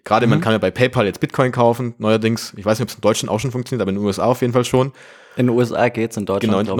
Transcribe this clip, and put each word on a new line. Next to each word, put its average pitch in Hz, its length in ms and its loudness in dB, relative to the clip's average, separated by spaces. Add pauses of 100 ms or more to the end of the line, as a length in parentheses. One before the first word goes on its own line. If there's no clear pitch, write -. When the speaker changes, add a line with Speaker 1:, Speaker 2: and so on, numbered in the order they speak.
Speaker 1:
Gerade 117 240 2
man 151 120 4
Speaker 2:
Mhm. 175 40 -4
Speaker 1:
kann 113 80 0
ja 110 60 2
bei 95 140 0
PayPal 123 340 2
jetzt 92 160 -4
Bitcoin 127 320 0
kaufen, 117 460 0
neuerdings. 110 580 0
Ich 95 80 -10
weiß 110 140 2
nicht, 120 100 -2
ob's - 60 -12
in - 60 -20
Deutschland 110 300 0
auch 120 80 0
schon 127 120 -6
funktioniert, 123 300 -4
aber 98 100 -2
in 98 60 -2
den 104 80 -4
U 104 40 0
S 95 100 -4
A 95 60 0
auf 120 160 2
jeden 120 120 0
Fall 123 120 2
schon. 131 260 2 (460)
Speaker 2:
In 123 100 2
den 117 80 2
U 123 60 4
S 117 120 0
A 117 160 2
geht's, 113 280 -4
in 104 80 -6
Deutschland, 98 160 -2 (120)
Speaker 1:
Genau, 98 100 2
Speaker 2:
glaub 98 120 -4
ich, - 40 -2